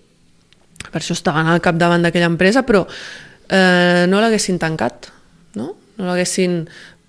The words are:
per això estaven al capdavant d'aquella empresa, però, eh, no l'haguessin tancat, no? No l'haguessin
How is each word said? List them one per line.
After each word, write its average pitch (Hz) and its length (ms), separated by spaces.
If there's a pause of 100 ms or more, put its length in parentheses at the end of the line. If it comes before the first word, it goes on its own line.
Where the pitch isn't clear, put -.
(880)
per - 120
això - 160
estaven 160 340
al 170 100
capdavant 175 440
d'aquella 170 260
empresa, 185 320
però, 208 220 (640)
eh, 180 580
no 196 160
l'haguessin 208 380
tancat, 160 500 (480)
no? 294 140 (260)
No 185 80
l'haguessin 180 540 (480)